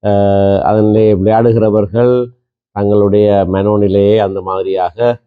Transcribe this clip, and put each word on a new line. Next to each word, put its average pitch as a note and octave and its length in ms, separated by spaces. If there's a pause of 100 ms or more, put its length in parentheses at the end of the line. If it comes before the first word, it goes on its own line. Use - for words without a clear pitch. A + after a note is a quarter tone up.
அஹ், G2 540
அதிலே G#2+ 540
விளையாடுகிறவர்கள் A2 1120 (460)
தங்களுடைய G2+ 800
மனோநிலையை G2+ 640
அந்த G2 240
மாதிரியாக F#2+ 880